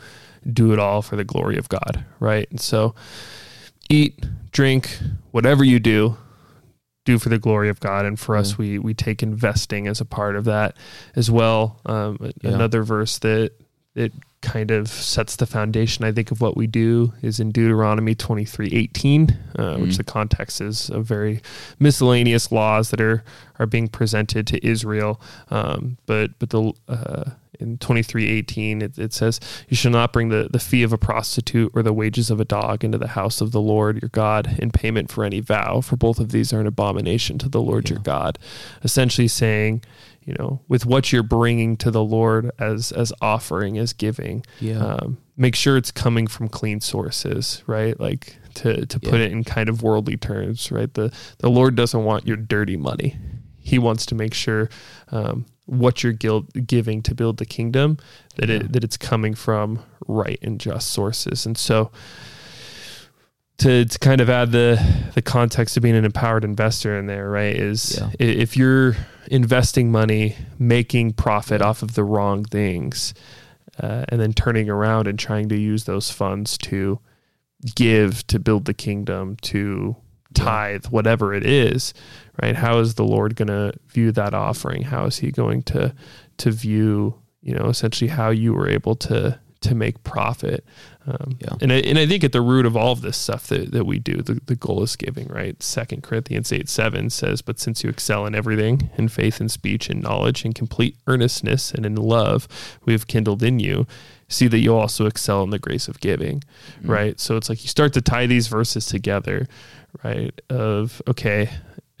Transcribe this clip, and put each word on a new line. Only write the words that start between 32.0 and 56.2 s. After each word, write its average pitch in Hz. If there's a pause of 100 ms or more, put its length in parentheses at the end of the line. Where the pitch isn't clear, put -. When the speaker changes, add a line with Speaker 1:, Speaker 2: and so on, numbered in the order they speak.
Speaker 1:
of 107
a 110
dog 107
into 107
the -
house 101
of 110
the 110
Lord 107
your 110
God 107
in 117
payment 110
for 110
any 101
vow, 107
for 123
both 117
of 113
these 113
are 110
an 107
abomination 101
to 131
the 117
Lord 107
your -
Speaker 2:
Yeah. 104
Speaker 1:
God." 71 (460)
Essentially 123
saying, 110 (420)
you 135
know, 135
with 120
what 127
you're 120
bringing 117
to 123
the 110
Lord 113
as, 110
as 117
offering, 107
as 113
giving, 107 (140)
Speaker 2:
Yeah. 110
Speaker 1:
um, - (200)
make 127
sure 139
it's 123
coming 117
from 110
clean 107
sources, -
right? 113
Like, - (180)
to, -
to -
put -
Speaker 2:
Yeah. 117
Speaker 1:
it 90
in 113
kind 110
of 113
worldly 107
terms, 104
right? 110
The, 107 (240)
the 120
Lord 127
doesn't 120
want 107
your 110
dirty 104
money. 67 (420)
He -
wants 113
to -
make 110
sure, 110 (440)
um, 113 (200)
what 123
you're 120
gil-, 110 (240)